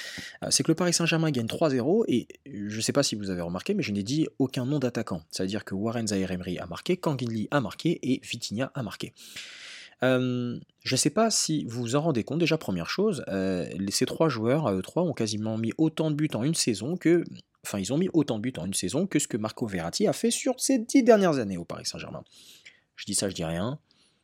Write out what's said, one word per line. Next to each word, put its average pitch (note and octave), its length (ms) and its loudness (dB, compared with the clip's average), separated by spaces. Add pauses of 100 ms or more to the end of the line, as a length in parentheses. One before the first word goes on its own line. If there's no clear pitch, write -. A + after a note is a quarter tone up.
(420)
euh, - 80 -6
c'est - 120 4
que - 60 2
le D#3+ 60 4
Paris F3 200 2
Saint-Germain D#3+ 360 2
gagne A#2+ 160 0
trois D#3+ 220 0
zéro C#3 400 2
et A#2+ 200 2 (180)
je G#2 340 -6
sais A2+ 140 0
pas C#3+ 80 4
si B2+ 120 0
vous G#2 140 -4
avez F2 140 -2
remarqué, F#2 320 -2
mais F#3 80 0
je G#2 100 -2
n'ai G2+ 100 0
dit C#3 240 0 (120)
aucun B2+ 260 0
nom C#3+ 140 0
d'attaquant. A#2 420 -2 (100)
C'est-à-dire F#2+ 360 -4
que - 80 -6
Warren A2+ 340 -2
Zaïre-Emery F#2 500 -2
a - 60 -8
marqué, F2 320 -2
Kangin C3 320 -2
Lee A2 220 -2
a D3 100 4
marqué C#3 420 -2
et C3 220 0
Vitinha A#2+ 500 -6
a C3+ 80 -4
marqué. - 300 -8 (880)
Euh, B2 560 2 (240)
je C3 140 0
sais D3 140 2
pas A3 200 4
si - 360 0
vous A#2+ 160 -6
vous A#2 140 0
en D3 40 4
rendez D3 240 2
compte, C3+ 140 -2
déjà D#3+ 180 4
première F2+ 320 -4
chose, F#3 400 0
euh, F#2+ 460 0
les, G2 180 -2
ces - 140 2
trois E3 240 2
joueurs, B2 360 2
à G2+ 60 4
eux F#2+ 80 2
trois, - 220 -2
ont E3 100 0
quasiment A2 460 -2
mis A2+ 180 -2
autant D#3+ 340 2
de D3 60 0
buts D3+ 160 0
en A2 120 0
une E3 100 2
saison A#2+ 420 0
que, E3+ 260 4 (440)
enfin, G#2 120 -4
ils G2 140 -2
ont D3 60 2
mis F#3 160 2
autant C#3 240 2
de G#2 40 -4
buts B2+ 140 -4
en D#2+ 80 -6
une G2 80 -4
saison A#2+ 340 0
que D#3 120 0
ce - 100 0
que - 80 -2
Marco A2 300 -4
Verratti E3+ 400 -2
a D3+ 80 2
fait A#3 160 0
sur - 280 -2
ces C4+ 200 2
dix A#3+ 240 4
dernières G3+ 340 8
années G2+ 220 -2
au E2+ 80 -8
Paris - 180 -10
Saint-Germain. D#2+ 400 -8 (720)
Je - 80 -14
dis G2+ 100 -4
ça, G2+ 140 0
je F#2 60 -4
dis F2 100 -4
rien, F#2 340 -2 (460)